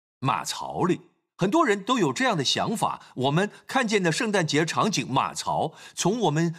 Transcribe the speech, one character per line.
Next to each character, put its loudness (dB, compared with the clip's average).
马 -2
槽 -6
里。 2
很 0
多 4
人 0
都 0
有 2
这 -2
样 2
的 0
想 -2
法， -2
我 0
们 2
看 -2
见 2
的 2
圣 -2
诞 2
节 2
场 0
景， -2
马 0
槽， -4
从 0
我 2
们 2